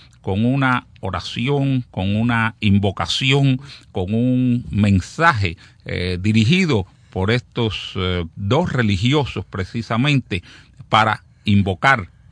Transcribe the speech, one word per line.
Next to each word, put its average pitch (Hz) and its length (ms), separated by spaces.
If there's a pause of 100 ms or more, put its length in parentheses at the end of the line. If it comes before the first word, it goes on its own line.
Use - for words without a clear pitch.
(200)
con 101 240
una 127 420 (140)
oración, 127 920
con 98 240
una 113 460
invocación, 117 1000 (320)
con 95 220
un 123 580
mensaje, 101 840 (300)
eh, 90 340
dirigido 113 680 (220)
por 95 220
estos, 117 640
eh, 90 300 (100)
dos 127 340
religiosos 117 760
precisamente 113 960 (480)
para 110 340 (220)
invocar 101 640 (220)